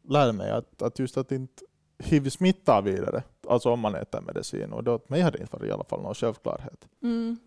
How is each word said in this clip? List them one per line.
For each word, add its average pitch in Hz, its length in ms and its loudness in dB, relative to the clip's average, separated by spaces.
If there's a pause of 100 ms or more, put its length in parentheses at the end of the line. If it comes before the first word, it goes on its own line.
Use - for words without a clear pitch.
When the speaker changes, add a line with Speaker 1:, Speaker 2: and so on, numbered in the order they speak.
Speaker 1:
lärde 135 240 4
mig 101 180 -4
att, - 320 -6
att 117 160 -2
just 131 180 -4
att 131 160 -4
inte 131 300 -8 (420)
hiv 143 260 4
smittar 180 520 4
vidare, 98 400 -2 (260)
alltså 120 220 4
om 120 100 2
man 107 140 -2
äter - 260 0
medicin, - 520 -6
och 117 120 -6
då, 120 100 2
åt - 140 -6
mig 147 120 2
har 175 100 6
det - 100 -6
inte - 160 -10
varit - 120 -6
i 50 40 -2
alla 50 120 -4
fall - 180 -6
någon 95 120 -6
självklarhet. - 720 -4 (140)
Speaker 2:
Mm. 233 340 -2 (100)